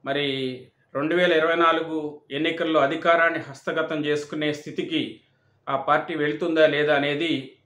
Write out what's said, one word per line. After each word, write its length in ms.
మరి 600
రెండు 200
వేల 180
ఇరవై 220
నాలుగు 640
ఎన్నికల్లో 480
అధికారాన్ని 600
హస్తగతం 640
చేసుకునే 480
స్థితికి 680
ఆ 60
పార్టీ 400
వెళ్తుందా 520
లేదా 280
అనేది 720